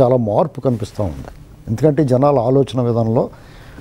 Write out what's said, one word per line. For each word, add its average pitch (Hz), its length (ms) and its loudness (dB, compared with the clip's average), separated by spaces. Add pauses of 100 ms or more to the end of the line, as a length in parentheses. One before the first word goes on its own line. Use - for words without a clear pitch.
చాలా 127 160 4
మార్పు 117 440 -2
కనిపిస్తూ 110 440 -4
ఉంది. 69 280 -10 (360)
ఎందుకంటే 143 360 2
జనాల 135 340 2
ఆలోచన 127 420 0
విధానంలో 117 500 0 (500)